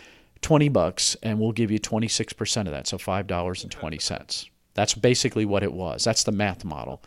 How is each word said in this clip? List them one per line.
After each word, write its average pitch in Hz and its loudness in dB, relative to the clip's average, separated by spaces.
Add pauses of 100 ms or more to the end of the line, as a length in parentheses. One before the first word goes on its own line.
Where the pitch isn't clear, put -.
(420)
twenty 151 6
bucks, 95 2
and 110 0
we'll 110 2
give 110 2
you 107 2
twenty-six 110 -2
percent 107 -2
of 76 -4
that, 69 -8
so 92 -4
five 95 -2
dollars 90 -2
and - -12
twenty 78 -8
cents." - -6 (240)
That's - 0
basically 117 2
what 101 2
it 95 0
was. 87 -4
That's - 2
the 107 0
math 98 0
model. 65 -8